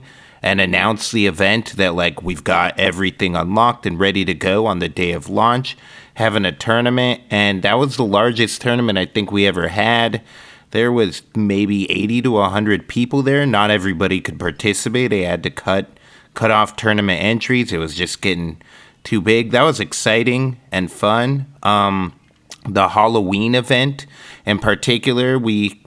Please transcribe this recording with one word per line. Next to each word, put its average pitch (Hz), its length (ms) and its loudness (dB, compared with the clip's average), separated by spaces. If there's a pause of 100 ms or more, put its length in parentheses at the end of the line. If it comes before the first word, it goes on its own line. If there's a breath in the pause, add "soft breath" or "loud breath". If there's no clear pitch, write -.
(440 loud breath)
and 98 180 2
announce 95 500 0
the 107 140 2
event 98 500 0
that, 92 200 0
like, 87 260 -2
we've 85 220 -8
got 90 360 0
everything 92 560 -2
unlocked 107 500 0
and 85 140 -4
ready 98 260 2
to 90 80 -2
go 95 340 0
on 92 120 -2
the 85 100 -4
day 87 220 -4
of 78 180 -8
launch, 117 480 0 (380 loud breath)
having 104 300 0
a 90 60 0
tournament, 123 800 0
and 101 320 2
that 101 140 2
was 135 200 0
the 131 80 0
largest 110 580 0
tournament 120 360 0
I 92 80 0
think 98 260 -4
we 101 140 4
ever 90 240 0
had. 113 520 0 (500 loud breath)
There 117 200 2
was 110 300 0 (140)
maybe 101 560 2
eighty 104 320 0
to 120 160 2
a 98 100 2
hundred 104 380 0
people 123 340 -2
there. 139 240 2
Not 104 260 2
everybody 95 480 0
could - 200 -10
participate. 107 720 -2
They 101 120 0
had 87 200 -2
to - 80 -4
cut, 98 360 -2 (460 soft breath)
cut 110 180 0
off 107 240 2
tournament 104 480 0
entries. 117 480 0
It 87 60 -2
was 80 180 -6
just 87 260 -6
getting 85 400 -4 (420 soft breath)
too 110 180 -2
big. 113 300 2
That 123 120 2
was 147 160 0
exciting 120 800 -2 (140)
and 92 200 -4
fun. 120 540 0 (180)
Um, 98 500 0 (540)
the 95 220 2
Halloween 107 640 2
event 131 500 0 (400 loud breath)
in 101 140 0
particular, 123 800 0
we, 104 480 -2